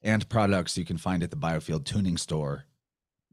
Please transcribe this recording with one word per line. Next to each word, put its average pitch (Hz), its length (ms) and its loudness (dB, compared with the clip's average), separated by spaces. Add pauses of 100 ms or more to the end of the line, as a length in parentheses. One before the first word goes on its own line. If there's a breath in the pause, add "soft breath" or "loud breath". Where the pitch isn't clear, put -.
and 107 280 2
products 98 480 2
you 92 80 -2
can 87 120 -2
find 87 260 0
at 82 80 -4
the 78 60 -8
Biofield 80 480 -2
Tuning 92 320 0
Store. 73 480 -4 (680)